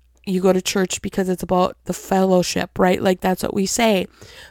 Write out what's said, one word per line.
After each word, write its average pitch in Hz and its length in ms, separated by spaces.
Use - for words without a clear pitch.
you 185 180
go 190 100
to 185 80
church - 400
because 190 300
it's 180 120
about 180 340
the 180 80
fellowship, 185 840
right?" 185 240
Like, 185 180
that's 185 220
what - 120
we 196 120
say. 208 400